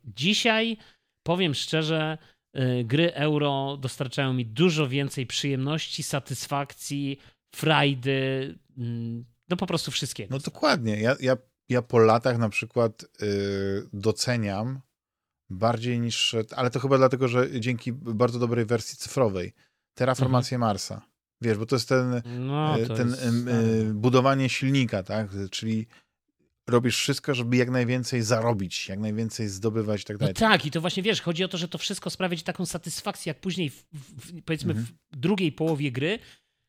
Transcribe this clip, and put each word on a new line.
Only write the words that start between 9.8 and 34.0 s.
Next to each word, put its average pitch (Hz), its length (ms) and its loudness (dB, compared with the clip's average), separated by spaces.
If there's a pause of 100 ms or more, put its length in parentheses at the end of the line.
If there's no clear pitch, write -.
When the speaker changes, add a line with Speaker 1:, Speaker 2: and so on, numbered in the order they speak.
Speaker 1:
wszystkiego. - 440 -6
Speaker 2:
No 139 40 -4
dokładnie. 117 600 0
Ja, 120 200 2
ja, 127 160 2 (320)
ja 123 140 2
po 120 160 2
latach 117 400 6
na 113 100 2
przykład, 113 540 -2 (200)
y, 104 40 -2 (640)
doceniam 110 880 -2 (680)
bardziej 117 500 0
niż, 117 360 0 (200)
ale 123 140 0
to 123 100 -2
chyba 135 180 4
dlatego, 131 300 4
że 127 320 2
dzięki 120 320 -2
bardzo 120 460 0
dobrej 120 260 2
wersji 110 340 -2
cyfrowej, 98 540 0 (420)
terraformację 127 600 2
Speaker 1:
Mhm. 117 140 2
Speaker 2:
Marsa. 101 320 -4 (380)
Wiesz, 113 180 2
bo 113 80 -4
to 135 100 2
jest 117 120 -2
ten, 127 340 2 (160)
Speaker 1:
No, 143 420 0
Speaker 2:
y, 113 60 0
Speaker 1:
to 117 100 -4
Speaker 2:
ten, 120 140 2
Speaker 1:
jest 127 160 -6
Speaker 2:
em, 117 160 2
Speaker 1:
stary. 117 240 2
Speaker 2:
y, 110 280 2
budowanie 127 540 4
silnika, 131 540 2
tak? 104 260 -4 (220)
Czyli 110 360 -4 (800)
robisz 120 320 4
wszystko, - 360 -2
żeby 123 220 0
jak 123 140 4
najwięcej 123 520 0
zarobić, 110 680 0
jak 95 100 -6
najwięcej 110 500 -2
zdobywać 107 540 -2
i - 20 -12
tak 107 120 -10
Speaker 1:
No - 20 -12
Speaker 2:
dalej. 175 160 0
Speaker 1:
tak, 214 320 4
i 147 40 -4
to 165 100 -2
właśnie, 175 220 -2
wiesz, 208 180 0
chodzi 175 240 -2
o 180 40 -4
to, 180 100 -6
że 170 100 -6
to 165 100 -10
wszystko - 320 -6
sprawia 180 260 -4
ci 160 60 -10
taką 180 240 -4
satysfakcję, - 640 -8
jak - 100 -8
później 170 300 -2
w, - 220 -20
w, 139 400 -16